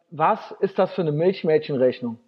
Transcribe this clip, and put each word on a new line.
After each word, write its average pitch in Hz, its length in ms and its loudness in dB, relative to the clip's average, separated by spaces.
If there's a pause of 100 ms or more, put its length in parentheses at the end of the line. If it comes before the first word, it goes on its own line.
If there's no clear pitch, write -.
(120)
was 170 480 -2
ist - 200 -2
das 185 140 0
für 196 80 -4
eine 160 100 0
Milchmädchenrechnung? 147 1160 0